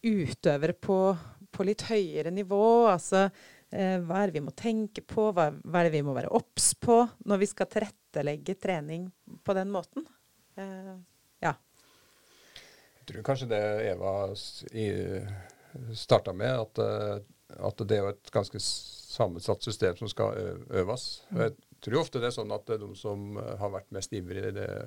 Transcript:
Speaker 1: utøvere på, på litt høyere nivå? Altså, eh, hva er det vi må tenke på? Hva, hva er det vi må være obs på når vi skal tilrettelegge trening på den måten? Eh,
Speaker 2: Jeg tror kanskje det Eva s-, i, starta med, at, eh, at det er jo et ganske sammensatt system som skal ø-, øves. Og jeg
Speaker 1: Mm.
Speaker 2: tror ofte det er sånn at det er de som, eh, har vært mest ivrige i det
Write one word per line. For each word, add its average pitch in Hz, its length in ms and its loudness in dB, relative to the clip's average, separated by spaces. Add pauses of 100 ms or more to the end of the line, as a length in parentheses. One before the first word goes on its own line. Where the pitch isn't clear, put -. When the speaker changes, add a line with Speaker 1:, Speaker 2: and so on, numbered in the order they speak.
Speaker 1:
utøvere 160 720 2
på, 190 220 2 (480)
på - 180 -4
litt 202 240 -2
høyere 170 460 0
nivå? 196 260 2 (300)
Altså, 190 380 4 (400)
eh, 190 280 0
hva 175 240 0
er 202 80 4
det 156 80 -4
vi 143 80 -2
må 127 80 -6
tenke 220 480 -2
på? 214 320 2
Hva, 170 220 4
hva 160 260 0
er 170 80 6
det 156 80 2
vi 143 80 2
må 139 80 0
være - 240 -2
obs - 380 2
på 233 240 6 (320)
når 196 100 4
vi 202 80 4
skal - 240 -4
tilrettelegge 151 880 -4
trening 170 480 -4 (300)
på 196 180 0
den 190 160 -2
måten? 202 320 -6 (520)
Eh, 190 360 -14 (2000)
Speaker 2:
Jeg - 140 -16
tror 110 100 -10
kanskje 131 220 0
det 107 140 2 (280)
Eva 95 220 -2 (200)
s-, - 400 -12
i, 110 140 -2 (1080)
starta 110 380 2
med, 107 280 -2
at, - 180 -6
eh, 107 400 -2 (400)
at 98 280 -4
det 107 120 4
er 98 60 0
jo 101 80 -2
et - 200 -16
ganske 104 300 -2
sammensatt - 1000 -2
system 92 340 0
som 110 120 -8
skal 107 300 0
ø-, 92 260 -6 (180)
øves. 110 400 -4 (100)
Og 180 60 0
jeg 113 140 2
Speaker 1:
Mm. - 300 -20
Speaker 2:
tror 123 180 0
ofte 135 200 -2
det 120 100 0
er 120 60 -8
sånn 107 180 -4
at - 120 -8
det 113 140 -2
er 104 60 -10
de 98 100 -12
som, 101 400 -6
eh, 104 220 -8
har 101 120 -4
vært 98 200 -10
mest 98 220 -8
ivrige 98 360 -6
i 98 60 -6
det 101 140 -6 (180)